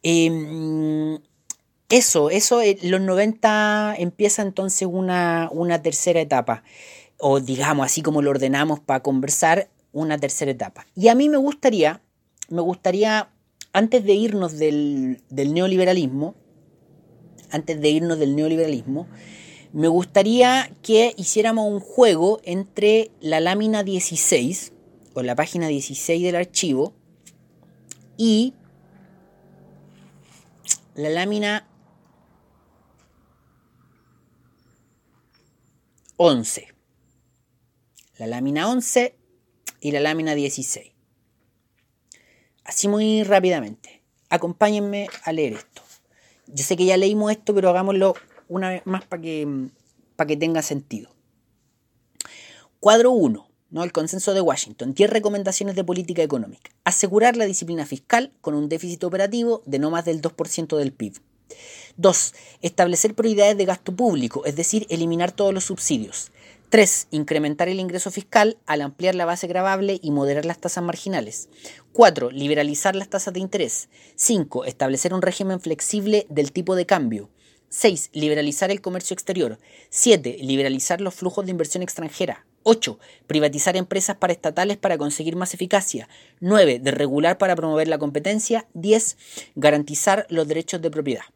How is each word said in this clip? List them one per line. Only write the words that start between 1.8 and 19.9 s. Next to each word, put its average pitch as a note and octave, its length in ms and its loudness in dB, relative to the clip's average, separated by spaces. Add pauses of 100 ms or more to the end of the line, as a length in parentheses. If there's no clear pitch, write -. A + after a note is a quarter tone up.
eso, E3 420 4
eso, A3+ 320 2
eh, G3 180 4
los F#3 180 0
noventa G#3+ 960 0
empieza G#3 460 0
entonces F#3+ 500 -2
una, F3 600 0
una E3+ 320 -2
tercera E3 360 2
etapa. C3 440 0 (560)
O C#3 200 4
digamos, C3+ 460 0
así D#3+ 160 -2
como D3+ 220 0
lo C#3+ 80 2
ordenamos C#3 480 0
pa C3+ 240 -2
conversar, C#3+ 680 0 (240)
una D3+ 240 -2
tercera C#3 340 -2
etapa. A2 440 -8
Y G3 140 6
a A#3 60 6
mí C#4+ 120 4
me D4+ 80 2
gustaría, A#3 680 2 (460)
me E3+ 140 -4
gustaría, G3 680 0 (440)
antes A3 320 2
de G3+ 80 6
irnos G3+ 440 0
del, D3 720 0
del C#3 240 -2
neoliberalismo, F3+ 800 0 (1160)
antes D3+ 320 -6
de D3+ 80 4
irnos E3 280 2
del C#3+ 200 0
neoliberalismo, D#3 720 -2 (640)
me D#3 160 2
gustaría A3+ 920 2